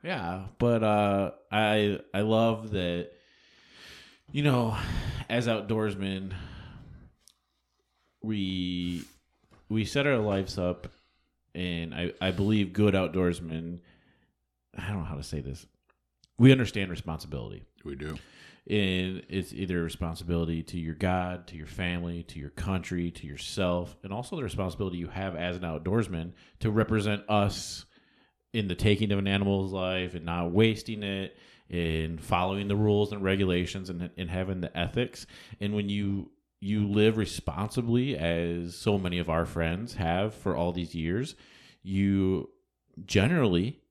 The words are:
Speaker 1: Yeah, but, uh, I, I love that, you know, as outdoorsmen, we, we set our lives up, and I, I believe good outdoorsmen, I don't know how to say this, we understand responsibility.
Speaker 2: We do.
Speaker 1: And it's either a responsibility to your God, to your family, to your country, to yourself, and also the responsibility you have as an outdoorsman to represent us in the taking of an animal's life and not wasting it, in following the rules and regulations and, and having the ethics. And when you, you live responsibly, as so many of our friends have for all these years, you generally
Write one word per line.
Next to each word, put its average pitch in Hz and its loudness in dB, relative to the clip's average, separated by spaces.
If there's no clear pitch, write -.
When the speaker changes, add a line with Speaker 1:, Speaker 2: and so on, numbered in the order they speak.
Speaker 1:
Yeah, 98 -4
but, 117 4
uh, 101 4
I, 104 4
I 98 2
love 110 2
that, 87 -2
you 143 -2
know, 120 4
as 120 0
outdoorsmen, 101 -2
we, 90 -2
we 107 0
set 139 0
our 135 4
lives 98 0
up, 90 -2
and 85 -4
I, 87 -4
I 95 2
believe 98 2
good 104 4
outdoorsmen, 87 0
I 90 -8
don't 101 -4
know 80 -6
how 73 -8
to 71 -8
say 73 -6
this, 67 -10
we 131 12
understand 104 2
responsibility. 69 -8
Speaker 2:
We 71 -10
do. 73 -8
Speaker 1:
And 92 0
it's 92 -4
either 90 -2
a - 0
responsibility 82 -2
to - -8
your 80 -4
God, 90 -2
to 85 -14
your 76 -12
family, 87 -4
to - -14
your 71 -10
country, 87 -2
to - -14
yourself, 87 -4
and 98 -10
also 131 -8
the 147 -6
responsibility 92 -4
you 85 -6
have 92 -6
as 87 -2
an 87 -6
outdoorsman 85 -2
to 113 0
represent 104 2
us - 0
in 104 0
the 87 0
taking 104 4
of 101 4
an 98 0
animal's 98 2
life 92 -2
and 82 -8
not 85 -2
wasting 107 2
it, 98 -6
in 82 -2
following 95 0
the 101 0
rules 104 2
and 101 -6
regulations 95 0
and, 87 -6
and 90 -6
having 92 -2
the - -6
ethics. - -2
And 104 -2
when 101 0
you, 98 -2
you 104 0
live 107 6
responsibly, 117 0
as 85 0
so 104 2
many 87 0
of 82 -2
our 82 2
friends 85 -2
have 92 0
for - -2
all 87 0
these 87 -4
years, 90 -2
you 95 2
generally 113 4